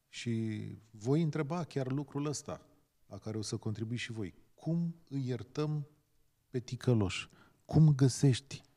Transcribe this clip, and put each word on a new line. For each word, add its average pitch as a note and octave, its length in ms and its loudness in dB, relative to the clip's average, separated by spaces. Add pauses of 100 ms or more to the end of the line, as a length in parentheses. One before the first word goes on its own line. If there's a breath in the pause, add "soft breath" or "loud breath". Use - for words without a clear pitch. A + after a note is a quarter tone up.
și A2 540 -4 (280)
voi B2 320 0
întreba D#3 420 -2
chiar C3 280 -4
lucrul C#3+ 340 -4
ăsta, B2 340 -8 (460)
la G2+ 120 -16
care G#2+ 200 -8
o G#2+ 40 -6
să A2+ 140 -6
contribuiți A2 460 -6
și - 100 -8
voi. G#2+ 220 -8 (200)
Cum E3 400 -4 (140)
îi C3+ 180 -4
iertăm D3 640 -4 (600)
pe C3 80 -4
ticăloși? A2+ 680 0 (360 loud breath)
Cum D3+ 320 8
găsești C3 680 4 (140)